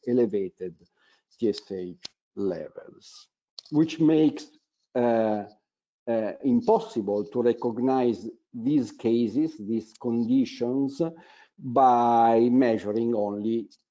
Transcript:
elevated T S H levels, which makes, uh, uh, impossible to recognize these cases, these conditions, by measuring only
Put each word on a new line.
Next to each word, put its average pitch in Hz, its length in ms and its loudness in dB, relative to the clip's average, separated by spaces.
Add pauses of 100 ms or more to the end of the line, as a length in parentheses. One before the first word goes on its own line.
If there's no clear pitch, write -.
elevated 98 640 -2 (640)
T 113 100 -2
S 101 120 -2 (100)
H 90 260 -10 (380)
levels, - 920 -10 (420)
which 156 300 -2
makes, 156 460 2 (480)
uh, 113 500 0 (640)
uh, 110 240 -2 (120)
impossible 117 800 0
to 120 180 -4
recognize 120 840 0 (260)
these 123 380 -2
cases, 120 640 -2
these 110 420 -6
conditions, 123 1040 -2 (560)
by 120 920 4
measuring 117 640 2
only 104 540 -4 (220)